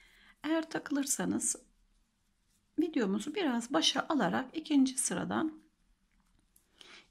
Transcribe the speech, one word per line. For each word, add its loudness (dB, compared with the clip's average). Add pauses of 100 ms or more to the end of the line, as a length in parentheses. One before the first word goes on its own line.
(440)
Eğer 0
takılırsanız -2 (1300)
videomuzu 0
biraz -2
başa 2
alarak 0
ikinci 4
sıradan -2 (1500)